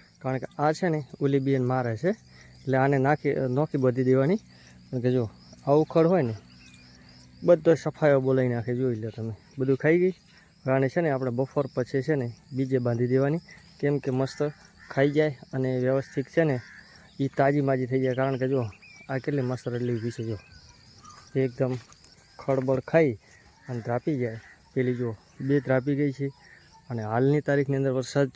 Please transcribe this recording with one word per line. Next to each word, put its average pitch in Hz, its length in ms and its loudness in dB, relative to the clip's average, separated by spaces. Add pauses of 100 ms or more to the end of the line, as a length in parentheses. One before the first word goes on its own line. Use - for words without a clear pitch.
(220)
કારણ 131 160 -2
કે 123 80 -10 (120)
આ 151 140 2
છે 170 180 -2
ને 156 180 -2 (140)
ઓલી 139 180 2
બી 135 120 0
એને 131 140 2
મારે 123 320 -2
છે, 165 100 -2
એટલે - 720 -4
આને 139 200 4
નાખી, 139 360 2 (160)
નોખી 143 280 0
બાંધી 127 260 2
દેવાની. 135 340 4
કારણ - 640 -12
કે 123 100 0
જો 120 180 0 (380)
આ 139 40 4
ઉખડ 156 340 4
હોય 175 160 2
ને 113 140 -2 (1080)
બધો 165 320 4
સફાયો 143 460 2
બોલાવી 131 280 2
નાખે, 117 260 -2
જોઈ 123 200 0
લો 110 140 -6
તમે, 110 260 -8 (220)
બધું 131 200 2
ખાઈ 165 220 4
ગઈ. 180 100 2
હવે - 640 -6
આને 135 160 2
છે 175 120 -2
ને 160 80 0
આપણે 131 200 -2
બપોર 135 460 -2
પછી 131 260 -2
છે 151 140 0
ને 120 160 -2 (200)
બીજે 131 260 0
બાંધી 120 300 0
દેવાની, 139 300 2 (420)
કેમ 143 180 0
કે 135 140 -4
મસ્ત 135 400 -2 (400)
ખાઈ 139 200 2
જાય 151 260 0 (160)
અને 131 260 -2
વ્યવસ્થિત 131 460 -2
છે - 180 0
ને 139 160 0 (600)
એ 139 80 0
તાજી 143 340 0
માજી 135 240 0
થઈ 131 160 -2
જાય. 127 120 0
કારણ 131 240 -2
કે 127 100 -2
જો 131 180 0 (440)
આ 135 80 -4
કેટલી 143 240 -4
મસ્ત 123 260 -4
રેટલી 120 280 -4
ઊભી 113 160 -4
છે, 113 120 -8
જો 113 140 -6 (960)
એકદમ 127 400 -2 (640)
ખળબળ 131 400 0
ખાઈ 147 400 2 (500)
અને 120 100 -6
ધ્રાપી 123 380 -4
જાય. 113 220 -4 (340)
પેલી 127 220 0
જો 120 200 -4 (260)
બે 139 180 0
ધ્રાપી 131 360 0
ગઈ 143 160 0
છે 139 160 -6 (640)
અને 117 140 -6
હાલની 131 380 2
તારીખની 139 360 0
અંદર 135 140 0
વરસાદ 131 440 -2